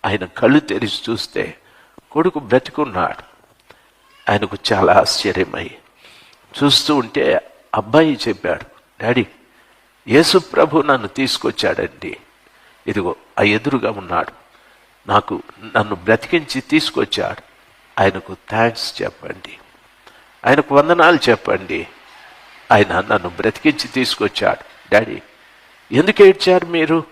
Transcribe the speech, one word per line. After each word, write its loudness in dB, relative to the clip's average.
ఆయన -4
కళ్ళు 2
తెరిచి -4
చూస్తే -8
కొడుకు -2
బ్రతికున్నాడు. -4
ఆయనకు -2
చాలా 4
ఆశ్చర్యమై 0
చూస్తూ 2
ఉంటే -2
అబ్బాయి 2
చెప్పాడు, -4
"డాడీ, 0
యేసు 4
ప్రభు 0
నన్ను 0
తీసుకొచ్చాడండి, -6
ఇదిగో -4
ఆ 2
ఎదురుగా -2
ఉన్నాడు, -6
నాకు, -2
నన్ను -2
బ్రతికించి -2
తీసుకొచ్చాడు, -4
ఆయనకు -2
థాంక్స్ -2
చెప్పండి, -12
ఆయనకు 2
వందనాలు 6
చెప్పండి, -2
ఆయన 4
నన్ను -2
బ్రతికించి -2
తీసుకొచ్చాడు." -4
"డాడీ, 0
ఎందుకు 4
ఏడ్చారు 6
మీరు?" 0